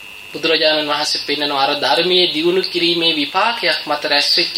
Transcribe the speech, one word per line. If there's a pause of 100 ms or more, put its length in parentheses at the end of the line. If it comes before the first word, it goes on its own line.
(280)
බුදුරජාණන්
වහන්සේ
පෙන්නනවා
අර
ධර්මයේ
දියුණු
කිරීමේ
විපාකයක්
මත
රැස්
වෙච්ච